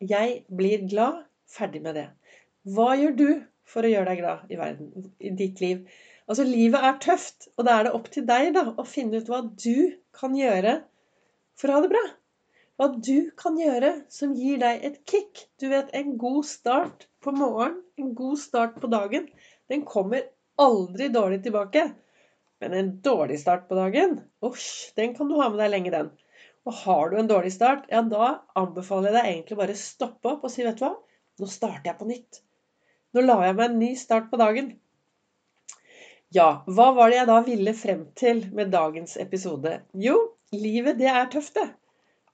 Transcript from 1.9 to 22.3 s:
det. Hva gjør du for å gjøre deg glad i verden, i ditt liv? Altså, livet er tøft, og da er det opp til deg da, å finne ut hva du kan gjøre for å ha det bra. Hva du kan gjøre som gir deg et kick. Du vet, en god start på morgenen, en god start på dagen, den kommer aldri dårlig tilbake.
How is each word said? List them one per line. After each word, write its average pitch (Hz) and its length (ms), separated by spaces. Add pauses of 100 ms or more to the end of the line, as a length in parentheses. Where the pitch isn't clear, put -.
det. - 100 (600)
Hva 226 320
gjør 294 160
du 285 120 (400)
for 226 160
å 226 60
gjøre 190 220
deg 175 100
glad 170 300
i 170 80
verden, 151 580
i 190 160
ditt 190 300
liv? 180 200 (440)
Altså, 233 160
livet 247 400
er 277 160
tøft, - 560
og 240 80
da 233 140
er 214 80
det 208 100
opp 226 160
til 269 160
deg 269 280
da, 330 100 (100)
å 240 100
finne 226 340
ut 226 120
hva 247 160
du 269 480 (200)
kan 262 200
gjøre 240 460 (760)
for 285 120
å 277 80
ha 302 60
det 370 100
bra. 453 80 (760)
Hva 277 160
du 269 360 (100)
kan 320 180
gjøre 294 360 (180)
som 277 260
gir 262 220
deg 233 260
et 285 120 (100)
kick. - 380 (120)
Du 269 140
vet, 277 240
en 277 240
god 269 260
start - 600 (160)
på 277 100
morgenen, 277 460 (180)
en 262 200
god 262 200
start 233 400
på 240 140
dagen, 226 320 (480)
den 285 160
kommer 214 400 (320)
aldri 220 500
dårlig 196 360
tilbake. 208 420 (720)